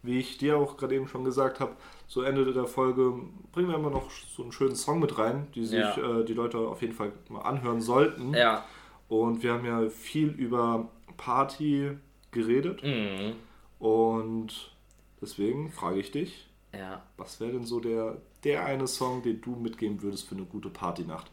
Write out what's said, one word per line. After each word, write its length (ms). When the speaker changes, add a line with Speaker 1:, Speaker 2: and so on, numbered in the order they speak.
Speaker 1:
Wie 180
ich 180
dir 180
auch 200
gerade 180
eben 140
schon 160
gesagt 340
hab, 180
so 160
Ende 300
der 140
Folge 460
bringen 180
wir 60
immer 160
noch 180
so 80
einen 80
schönen 240
Song 240
mit 180
rein, 380
die 80
sich, 160
Speaker 2:
Ja. 400
Speaker 1:
äh, 40
die 100
Leute 240
auf 220
jeden 140
Fall 160
mal 120
anhören 400
sollten. 540
Speaker 2:
Ja. 300
Speaker 1:
Und 340
wir 100
haben 120
ja 260
viel 380
über 600
Party 760
geredet. 540
Speaker 2:
Mhm. 480
Speaker 1:
Und 880
deswegen 520
frage 260
ich 140
dich, 340
Speaker 2:
Ja. 300
Speaker 1:
was 240
wäre 120
denn 120
so 160
der, 380
der 200
eine 220
Song, 380
den 160
du 160
mitgeben 460
würdest 260
für 80
eine 80
gute 240
Partynacht? 640